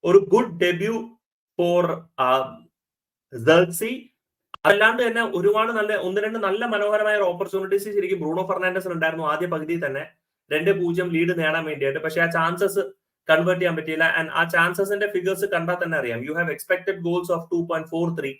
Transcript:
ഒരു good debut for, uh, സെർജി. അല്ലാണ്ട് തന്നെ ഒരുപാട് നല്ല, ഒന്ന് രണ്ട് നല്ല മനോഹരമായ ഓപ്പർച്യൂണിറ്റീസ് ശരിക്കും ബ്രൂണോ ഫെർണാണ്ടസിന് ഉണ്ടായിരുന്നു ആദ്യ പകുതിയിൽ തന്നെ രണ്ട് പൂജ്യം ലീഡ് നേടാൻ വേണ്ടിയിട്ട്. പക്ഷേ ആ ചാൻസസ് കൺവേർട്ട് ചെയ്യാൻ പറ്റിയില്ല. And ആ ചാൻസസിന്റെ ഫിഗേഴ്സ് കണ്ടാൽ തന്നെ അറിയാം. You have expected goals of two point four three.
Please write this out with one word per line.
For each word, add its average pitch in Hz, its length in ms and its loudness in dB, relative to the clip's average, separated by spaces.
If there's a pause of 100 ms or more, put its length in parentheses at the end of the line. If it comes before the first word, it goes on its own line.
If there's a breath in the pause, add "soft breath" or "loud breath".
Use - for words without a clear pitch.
ഒരു 180 140 8 (160)
good 233 160 4 (140)
debut 196 360 0 (580)
for, 175 260 2 (360)
uh, 131 240 4 (1000)
സെർജി. 180 580 2 (600)
അല്ലാണ്ട് 226 420 4
തന്നെ 226 180 0
ഒരുപാട് 214 480 2
നല്ല, 214 240 0
ഒന്ന് 185 240 -2
രണ്ട് 220 180 -4
നല്ല 208 280 -2
മനോഹരമായ 214 500 0
ഓപ്പർച്യൂണിറ്റീസ് 190 680 -2
ശരിക്കും 196 360 -2
ബ്രൂണോ 165 260 -2
ഫെർണാണ്ടസിന് 185 460 -2
ഉണ്ടായിരുന്നു 160 320 -2
ആദ്യ 156 220 -2
പകുതിയിൽ 165 400 -4
തന്നെ 139 200 -6 (460)
രണ്ട് 175 300 2
പൂജ്യം 175 260 -2
ലീഡ് 170 300 0
നേടാൻ 160 260 0
വേണ്ടിയിട്ട്. 139 340 -2
പക്ഷേ 160 220 -4
ആ 165 100 2
ചാൻസസ് 175 480 0 (520)
കൺവേർട്ട് 170 300 4
ചെയ്യാൻ 170 160 0
പറ്റിയില്ല. 160 440 0
And 160 100 -4
ആ 165 140 0
ചാൻസസിന്റെ 180 600 0
ഫിഗേഴ്സ് 190 380 -2
കണ്ടാൽ 175 400 -2
തന്നെ 160 140 -2
അറിയാം. 120 220 -4
You 143 120 -8
have 170 140 -2
expected 180 500 -4
goals 175 360 -2
of 165 80 -2
two 170 220 -4
point 165 220 -4
four 165 220 -2 (100)
three. 139 240 -6